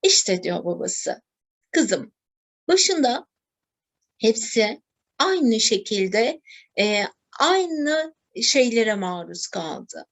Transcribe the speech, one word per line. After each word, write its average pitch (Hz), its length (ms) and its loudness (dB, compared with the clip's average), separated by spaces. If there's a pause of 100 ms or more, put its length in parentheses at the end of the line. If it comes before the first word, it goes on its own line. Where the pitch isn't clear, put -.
"İşte." 196 400 2
diyor 175 220 -4
babası, - 580 -6 (500)
"Kızım, - 400 0 (560)
başında 339 580 2 (920)
hepsi 226 640 0 (360)
aynı 285 420 2
şekilde, 208 800 0 (380)
e, 208 260 0 (360)
aynı 320 720 0 (280)
şeylere 233 520 2
maruz 175 520 -8
kaldı. 156 640 -10